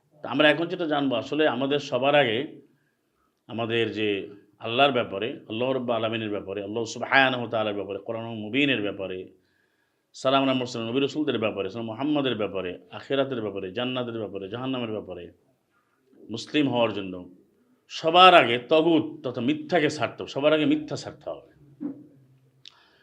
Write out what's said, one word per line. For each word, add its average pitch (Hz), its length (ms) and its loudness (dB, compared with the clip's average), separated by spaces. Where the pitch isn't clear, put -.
তা - 80 -10
আমরা 147 200 6
এখন 170 160 0
যেটা 175 200 -4
জানবো, 143 300 0
আসলে 147 320 0
আমাদের 135 300 0
সবার 135 360 0
আগে 131 460 2
আমাদের 113 460 -2
যে 101 360 -2
আল্লাহর 127 340 2
ব্যাপারে, 113 560 -4
আল্লাহ 120 240 -2
রাব্বুল 120 240 -2
আলামিনের 110 340 -2
ব্যাপারে, 101 340 -6
আল্লাহ 110 200 -4
সুবহানাহু 127 580 2
ওয়া 110 80 -6
তাআলার 107 240 0
ব্যাপারে, 98 240 -6
কোরআন 113 260 -8
মুবিনের 117 580 -2
ব্যাপারে, 95 460 -8
সালাম 135 400 0
মুরসালিন 123 360 -4
নবী 127 120 0
রাসূলদের 139 380 -2
ব্যাপারে, 98 320 -2
সালাম 117 160 -8
মুহাম্মাদের 135 480 -2
ব্যাপারে, 92 440 -4
আখিরাতের 135 520 -4
ব্যাপারে, 98 300 -6
জান্নাতের 123 460 -6
ব্যাপারে, 98 300 -8
জাহান্নামের 123 420 -6
ব্যাপারে 87 420 -10
মুসলিম 143 380 -2
হওয়ার 117 240 2
জন্য 90 360 -8
সবার 180 460 8
আগে 123 240 8
তাগুত 160 680 2
তথা 127 140 -6
মিথ্যাকে 151 500 0
ছাড়তে 110 320 -4
হবে। 90 100 -10
সবার 147 200 2
আগে 156 140 4
মিথ্যা 147 300 0
ছাড়তে - 340 -12
হবে। - 220 -14